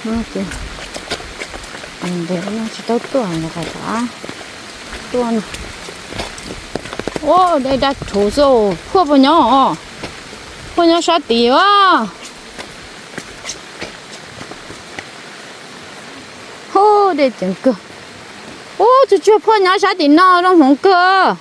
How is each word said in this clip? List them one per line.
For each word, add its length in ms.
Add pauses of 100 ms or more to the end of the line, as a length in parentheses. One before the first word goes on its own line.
Nó 80 (220)
kìa. 80 (1600)
Mình 280
để 160
nó 180 (140)
chỉ 100
tốt 140 (100)
tuần 180 (140)
là 60
phải 240
cả. 280 (1080)
Tuần. 300 (1800)
Ô, 340
đây 180
đặt 200 (100)
thủ 220
dầu. 460 (180)
Khua 100
vào 140
nhỏ. 580 (1000)
Khua 80
nhỏ 180
sát 260
tí 220
quá. 580 (4000)
Ô, 400
đây 180 (100)
chẳng 200
cơ. 120 (1040)
Ô, 100 (220)
chú 140
chưa 160
khua 180
nhỏ 200
sát 200
tí 100
nó, 340
nó 80
không 260
cơ. 640